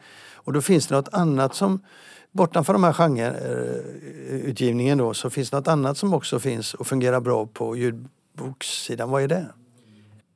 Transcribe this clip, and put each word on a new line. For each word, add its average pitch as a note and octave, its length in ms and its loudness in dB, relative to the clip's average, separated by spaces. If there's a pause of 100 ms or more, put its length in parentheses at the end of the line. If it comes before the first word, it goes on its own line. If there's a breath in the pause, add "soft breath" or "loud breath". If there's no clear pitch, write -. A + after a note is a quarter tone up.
(360 loud breath)
Och - 180 -8
då D3 80 2
finns D3+ 260 4
det C#3 80 2
något C#3 160 2
annat C#3 440 2
som, F#3+ 240 2 (520 loud breath)
bortanför F3 420 2
de G3+ 100 4
här E3 100 6
genreutgivningen B2+ 2000 -2
då, A#2 160 2
så - 160 -6
finns B2+ 200 -4
det C#3 80 -2
något C#3 100 -4
annat C#3+ 300 2
som G3+ 160 0
också C#3 260 0
finns A#2 340 -4
och - 140 -8
fungerar B2+ 340 2
bra A#2 240 0
på A2+ 320 -6
ljudbokssidan. B2 1300 -6
Vad C#3 140 2
är C#3 40 0
det? E3+ 180 0 (920 soft breath)